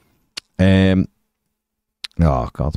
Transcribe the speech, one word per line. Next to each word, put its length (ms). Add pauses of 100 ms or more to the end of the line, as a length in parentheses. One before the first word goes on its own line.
(580)
Um, 500 (1120)
oh, 340
God. 220